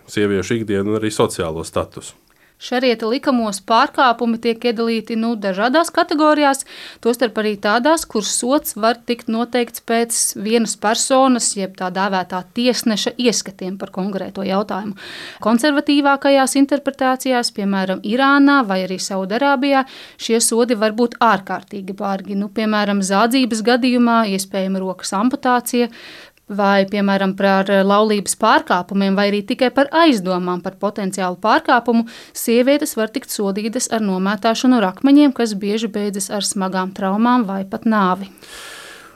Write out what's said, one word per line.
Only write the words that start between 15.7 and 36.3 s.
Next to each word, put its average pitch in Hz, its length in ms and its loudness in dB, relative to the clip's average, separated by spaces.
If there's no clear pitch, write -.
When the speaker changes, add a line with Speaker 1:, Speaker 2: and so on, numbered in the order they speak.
Speaker 2:
interpretācijās, 262 960 0
piemēram, 190 500 -2
Irānā 277 560 4
vai 190 220 -2
arī 185 160 -6
Saudarābijā, 254 840 0
šie 233 240 0
sodi 233 400 0
var 214 160 0
būt 233 240 0
ārkārtīgi 196 800 -2
bargi. 196 400 -4
Nu, 208 80 -4
piemēram, 202 560 0
zādzības 220 720 2
gadījumā 240 480 2
iespējama 190 500 -4
rokas 185 320 -8
amputācija, 240 720 0
vai, 196 360 4
piemēram, 196 500 0
par 196 300 2
laulības 208 480 2
pārkāpumiem, 196 800 2
vai 202 160 2
arī 208 160 -2
tikai 247 260 0
par 277 160 2
aizdomām 180 580 0
par 185 140 -10
potenciālu 190 640 -4
pārkāpumu, 240 640 2
sievietes 254 640 2
var 220 160 -2
tikt - 160 -8
sodītas 214 640 -4
ar 220 80 -2
nomētāšanu 214 800 2
ar 185 100 0
akmeņiem, 277 420 4
kas 220 220 -2
bieži 208 320 -4
beidzas 202 420 -4
ar 202 140 -4